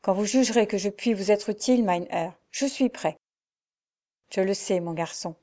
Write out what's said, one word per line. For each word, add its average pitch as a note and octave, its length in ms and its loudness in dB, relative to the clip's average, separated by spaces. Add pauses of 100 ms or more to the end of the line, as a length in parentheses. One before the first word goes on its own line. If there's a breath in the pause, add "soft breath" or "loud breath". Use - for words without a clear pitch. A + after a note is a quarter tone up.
« - 0 -
Quand F#3+ 120 0
vous G#3 100 0
jugerez A3+ 420 4
que G#3 120 -2
je G3 100 -2
puis A3+ 240 -2
vous G3 180 -2
être G#3 180 2
utile, A#3+ 360 2
mein F3 260 0
Herr, E3+ 260 -4 (140)
je - 160 -4
suis C4+ 220 0
prêt. » « - 280 -4 (1120)
Je G3 100 -2
le F#3+ 140 2
sais, F#3 260 0
mon E3+ 140 -6
garçon » E3 480 -6